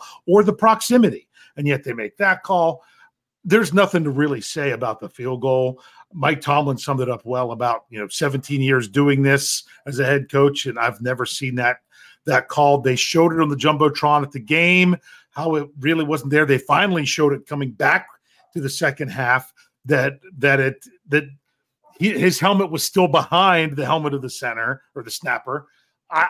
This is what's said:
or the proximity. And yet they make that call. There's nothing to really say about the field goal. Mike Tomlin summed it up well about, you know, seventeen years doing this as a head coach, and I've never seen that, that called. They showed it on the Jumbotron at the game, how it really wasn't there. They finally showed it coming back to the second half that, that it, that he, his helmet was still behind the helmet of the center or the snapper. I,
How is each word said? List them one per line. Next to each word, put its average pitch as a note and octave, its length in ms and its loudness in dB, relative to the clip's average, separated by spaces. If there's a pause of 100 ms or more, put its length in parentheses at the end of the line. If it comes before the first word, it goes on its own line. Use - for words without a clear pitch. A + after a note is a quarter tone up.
(260)
or G3+ 180 6
the G3+ 80 2
proximity. A3 720 2 (300)
And D3 100 -4
yet C#3 160 0
they C3 100 -8
make A2 260 -8
that F#3+ 260 0
call. E3 400 0 (600)
There's F3+ 300 2
nothing F#3+ 300 2
to D3 60 -2
really C#3 300 0
say C#3 300 -4
about A2+ 300 -6
the - 80 -14
field B2 340 -8
goal. B2+ 400 0 (300)
Mike D3+ 280 -2
Tomlin C#3+ 380 0
summed C3+ 220 -4
it B2 100 -2
up A#2 140 -8
well B2 260 -4
about, A#2 400 -4
you A2+ 80 -14
know, G#2 100 -8
seventeen C#3 540 -4
years C3 260 2
doing C#3 340 2
this C#3 420 0 (220)
as B2+ 120 -8
a C3 80 0
head C#3 240 0
coach, C#3+ 360 2
and A#2 120 -8
I've A#2 240 -2
never B2 240 -4
seen B2+ 300 -8
that, B2 220 -2 (480)
that C#3 220 0
called. C#3+ 360 2
They C3 120 2
showed E3 360 2
it E3 80 -2
on D#3 80 2
the C#3+ 80 -4
Jumbotron D3 640 2
at C#3 80 -8
the C3+ 100 -10
game, F3 560 2 (360)
how D#3 240 -4
it C#3+ 120 -4 (120)
really D#3+ 240 0
wasn't C#3+ 260 -4
there. D3+ 160 2
They C#3 100 2
finally E3 480 0
showed C#3+ 300 0
it C3+ 120 -10
coming C#3+ 260 -6
back D3 340 0 (480)
to F3 60 -6
the C3+ 100 -6
second C#3+ 380 -4
half B2+ 440 -2 (320)
that, C#3 360 0 (180)
that C#3 220 4
it, C3+ 260 -4 (220)
that D3 160 0 (720)
he, F#3+ 200 0
his F3 200 2
helmet F#3+ 320 0
was D#3 140 -4
still F#3 240 2
behind D#3+ 680 2
the C#3 100 -4
helmet D3 300 -2
of C3+ 80 -6
the B2+ 80 -10
center A#2+ 520 -6 (120)
or C3+ 80 -12
the A2+ 80 -16
snapper. B2+ 560 -6 (420)
I, E3 220 0